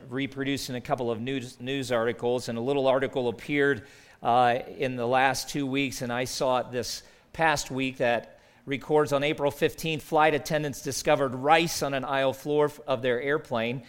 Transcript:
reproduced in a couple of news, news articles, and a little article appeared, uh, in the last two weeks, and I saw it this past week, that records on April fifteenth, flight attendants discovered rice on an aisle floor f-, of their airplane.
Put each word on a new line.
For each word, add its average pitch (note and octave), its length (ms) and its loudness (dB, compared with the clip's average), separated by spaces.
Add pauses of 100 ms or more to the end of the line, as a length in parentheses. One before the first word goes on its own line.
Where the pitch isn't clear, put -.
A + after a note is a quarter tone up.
reproduced C3+ 600 -4
in B2+ 60 -6
a A#2+ 60 -6
couple B2+ 280 -2
of A#2 100 -2
news, B2+ 400 -6
news B2+ 320 -6
articles, A#2+ 580 0
and A#2 100 -4
a - 20 -4
little C3+ 240 0
article C3 440 2
appeared, C#3+ 580 0 (340)
uh, A#2+ 380 4 (180)
in B2+ 180 -2
the A#2+ 120 -2
last C3 420 2
two C#3+ 160 -4
weeks, C3 380 -2
and A#2+ 100 -4
I B2+ 120 -2
saw B2+ 340 0
it A#2+ 120 -4
this A#2+ 300 -6 (320)
past D#3 380 2
week, C3 260 -4
that A#2 380 0 (300)
records C#3+ 480 0
on C#3 100 2
April D3 260 0
fifteenth, D#3 540 -2
flight D#3 300 4
attendants D3 480 -4
discovered C#3 520 0
rice D#3 480 2
on C#3 120 -2
an C3 100 -4
aisle C3+ 300 0
floor D3 320 2
f-, - 200 -6
of C3 160 0
their B2 200 2
airplane. C#3 680 -2